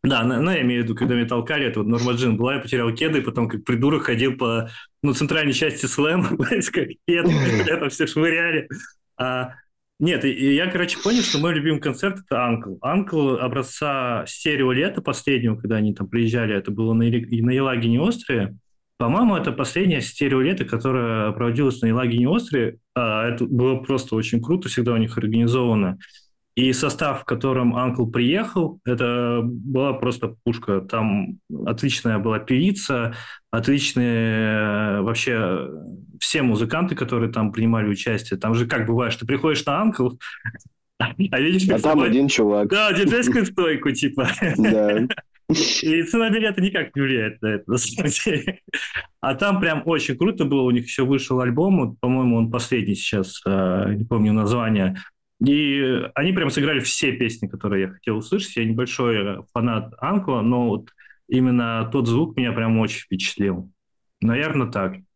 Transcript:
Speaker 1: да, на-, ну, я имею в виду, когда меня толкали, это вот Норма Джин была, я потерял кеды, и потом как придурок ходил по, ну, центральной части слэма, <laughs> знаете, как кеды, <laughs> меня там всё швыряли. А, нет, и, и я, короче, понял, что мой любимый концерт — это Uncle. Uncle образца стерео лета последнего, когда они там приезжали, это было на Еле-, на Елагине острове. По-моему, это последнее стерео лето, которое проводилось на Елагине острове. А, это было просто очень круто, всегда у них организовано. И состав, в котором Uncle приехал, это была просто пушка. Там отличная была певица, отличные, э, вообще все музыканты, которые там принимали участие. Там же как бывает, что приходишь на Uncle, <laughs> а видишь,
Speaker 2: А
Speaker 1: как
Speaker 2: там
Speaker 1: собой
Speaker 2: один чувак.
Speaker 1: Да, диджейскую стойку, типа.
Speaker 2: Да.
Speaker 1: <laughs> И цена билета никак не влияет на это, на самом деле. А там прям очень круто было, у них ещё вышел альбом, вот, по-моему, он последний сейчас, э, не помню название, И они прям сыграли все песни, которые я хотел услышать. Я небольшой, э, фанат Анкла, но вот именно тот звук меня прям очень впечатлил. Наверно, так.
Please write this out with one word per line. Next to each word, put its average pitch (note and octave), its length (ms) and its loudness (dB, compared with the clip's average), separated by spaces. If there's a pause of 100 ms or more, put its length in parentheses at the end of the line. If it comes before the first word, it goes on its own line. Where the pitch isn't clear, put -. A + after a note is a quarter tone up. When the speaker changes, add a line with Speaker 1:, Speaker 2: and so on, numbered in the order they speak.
Speaker 1:
да, C3+ 200 2
на-, B2 180 0
ну, E3+ 100 2
я E3 120 0
имею A#2+ 180 0
в A#2 40 -2
виду, A2+ 100 -2
когда B2 180 0
меня A#2+ 140 2
толкали, B2 400 -2
это A2 140 -2
вот G#2 60 0
Норма A#2+ 260 0
Джин A#2+ 220 2
была, B2 200 0
я C3 40 -2
потерял A#2 320 -2
кеды, D3+ 280 0
и - 20 0
потом A#2 260 -2
как A2 160 -6
придурок C3 400 2
ходил B2+ 320 0
по, A#2 340 -2 (340)
ну, C#3+ 100 2
центральной D3 400 0
части - 320 -2
слэма, E3 460 0
<laughs> - 80 -4
знаете, C3+ 320 0
как D#3 160 -2 (200)
кеды, E3+ 220 2
<laughs> B2 340 2
меня E3 140 0
там D3 120 -2
всё D3+ 180 -2
швыряли. E3 600 0 (500)
А, B2+ 340 -4 (480)
нет, E3 260 0
и, C3+ 60 2
и C#3 240 2
я, F3 160 2
короче, F3 320 -2
понял, A#3 180 2
что - 160 -2
мой E3 160 0
любимый D#3 260 0
концерт — F#3+ 380 -2 (120)
это C3+ 80 -2
Uncle. A2+ 460 -2
Uncle D3+ 540 0
образца B2 880 -4
стерео C#3 440 0
лета C#3 320 0
последнего, A#2+ 520 0
когда A2 200 -2
они G#2+ 180 2
там G2+ 140 -4
приезжали, A#2 480 0
это G2 160 -2
было A2+ 220 0
на A#2 100 4
Еле-, A#2 400 0
на B2 80 2
Елагине B2+ 500 2
острове. C#3+ 540 -2 (420)
По-моему, F#3+ 380 4
это - 160 -2
последнее E3+ 500 0
стерео C3 400 0
лето, E3+ 240 0
которое A#2 680 0
проводилось A#2+ 500 0
на A2+ 60 2
Елагине A#2+ 400 2
острове. D3 500 0 (180)
А, A2+ 340 0
это A#2+ 160 -2
было B2+ 320 2
просто B2+ 380 -2
очень A2+ 260 0
круто, E3 260 -2
всегда A#2+ 260 0
у A2+ 40 2
них A2+ 200 0
организовано. A2+ 840 2 (540)
И B2+ 200 2
состав, C#3+ 480 -2
в - 40 -16
котором B2 500 0
Uncle B2 360 0
приехал, E3 720 0
это A#2+ 560 0
была B2+ 520 0
просто B2 500 -2
пушка. A2 380 0
Там G#2 580 -2 (260)
отличная A2+ 540 -2
была G#2+ 200 0
певица, B2+ 760 0 (360)
отличные, A2 1500 0
э, - 20 0
вообще G2+ 680 -2 (500)
все - 220 -2
музыканты, B2 520 0
которые A#2 380 -2
там G#2+ 220 -2
принимали A2+ 340 2
участие. G2+ 500 -2
Там A2 160 0
же A#2 140 2
как A#2+ 180 -2
бывает, A#2 280 0
что - 120 -10
приходишь C#3 400 0
на D3+ 160 0
Uncle, E3 360 0 (840)
<laughs> - 0 -
а C3 400 -2
видишь, F#3 300 2
Speaker 2:
А - 40 2
Speaker 1:
как A2 80 0
Speaker 2:
там D3+ 120 2
Speaker 1:
собой C3 160 4
Speaker 2:
один C3+ 180 4
чувак. G#2 420 2
Speaker 1:
Да, G#3 240 4
диджейскую A#3 520 2
стойку, D#3 460 0
типа. C3 360 -2 (300)
Speaker 2:
Да. G#2+ 500 4 (420)
Speaker 1:
<laughs> - 320 0
И E3 220 2
цена A3+ 260 0
билета G#3+ 320 0
никак F#3 340 -2
не C#3 60 0
влияет A#2 400 0
на A2 60 0
это, G#2+ 240 -2
на B2 60 2
самом - 320 -2
деле. F#3 500 -2 (600)
А C3+ 160 -2
там G3 240 2
прям D#3+ 260 0
очень D#3 320 0
круто F3+ 280 2
было, C#3 160 2
у B2+ 100 4
них A#2+ 140 2
ещё C3+ 200 -2
вышел C3 360 0
альбом, D#3 380 2
вот, B2 200 -2
по-моему, B2 380 2
он A2+ 140 2
последний A2+ 440 0
сейчас, - 500 -4
э, F#2+ 500 2
не G#2+ 100 -2
помню G#2+ 260 2
название, G#2+ 640 2 (500)
И C#3+ 360 2 (320)
они E3 200 0
прям E3 180 0
сыграли C#3+ 280 2
все - 340 0
песни, A2+ 340 -2
которые G2 360 -2
я F#2 60 -2
хотел G#2+ 280 -6
услышать. F#3 400 -4
Я A2+ 80 0
небольшой, A#2+ 520 0
э, G2+ 240 -4 (120)
фанат A#2 460 -2
Анкла, D#3 420 0
но A#2+ 280 2
вот A2 200 -4 (380)
именно A#2+ 640 2
тот C3 160 0
звук C3+ 300 0
меня B2 140 0
прям A2+ 280 2
очень G#2+ 200 -2
впечатлил. F#2+ 720 -4 (500)
Наверно, C3 500 0
так. F#2+ 260 -2 (180)